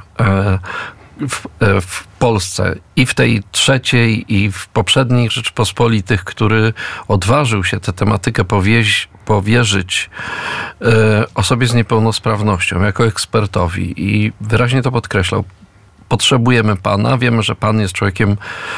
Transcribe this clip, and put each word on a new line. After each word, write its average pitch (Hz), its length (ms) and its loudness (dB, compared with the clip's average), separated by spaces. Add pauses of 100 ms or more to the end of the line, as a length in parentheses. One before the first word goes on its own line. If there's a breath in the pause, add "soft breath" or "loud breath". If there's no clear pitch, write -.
(200)
e, 98 400 2 (720 loud breath)
w, - 160 -8 (140)
e, 98 220 2
w - 260 -10 (120)
Polsce 101 560 -2 (200)
i 127 100 2
w - 80 -2
tej 117 380 2
trzeciej, 117 800 0
i 101 180 2
w - 160 -10
poprzednich 120 640 2
Rzeczpospolitych, 113 920 0
który 110 500 0 (340 loud breath)
odważył 110 560 2
się 95 160 -2
tę - 140 -4
tematykę 107 500 0
powieź-, 107 640 2 (160)
powierzyć, 101 840 0 (720 loud breath)
e, - 40 -2 (500)
osobie 123 320 0
z 117 60 -2
niepełnosprawnością 107 1080 0
jako 104 240 2
ekspertowi 95 920 -2
i 107 340 0 (100)
wyraźnie 120 400 0
to 123 100 -2
podkreślał. 101 520 -2 (640)
Potrzebujemy 117 640 2
pana, 104 420 0
wiemy, 117 260 2
że 107 120 -4
pan 107 240 0
jest 98 140 -2
człowiekiem 101 440 0 (400 loud breath)